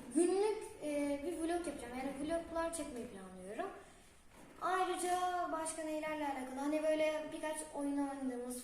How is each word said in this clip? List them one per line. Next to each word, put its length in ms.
Günlük, 420
e, 400
bir 140
vlog 300
yapacağım. 300
Yani 140
vloglar 520
çekmeyi 340
planlıyorum. 600
Ayrıca 580
başka 320
nelerle 420
alakalı? 340
Hani 240
böyle 500
birkaç 240
oyun 240
oynadığımız 680